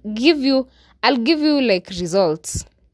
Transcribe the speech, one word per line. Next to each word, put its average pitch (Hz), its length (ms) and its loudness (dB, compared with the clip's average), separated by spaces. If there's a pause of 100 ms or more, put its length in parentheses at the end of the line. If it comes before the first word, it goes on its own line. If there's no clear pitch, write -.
(160)
give 294 240 2
you, 262 280 0 (360)
I'll 254 140 2
give 285 220 0
you, 294 220 2
like, 196 280 0
results 175 760 -4 (280)